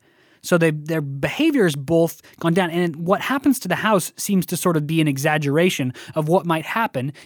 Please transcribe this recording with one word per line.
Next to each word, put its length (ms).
So 140
they, 140
their 320
behavior 640
is 100
both 460
gone 140
down. 160
And 260
what 240
happens 400
to 80
the 60
house 420
seems 300
to 100
sort 220
of 80
be 160
an 40
exaggeration 840
of 140
what 180
might 180
happen 480